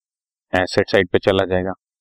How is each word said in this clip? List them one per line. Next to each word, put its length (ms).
एसेट 380
साइड 180
पे 100
चला 320
जाएगा। 220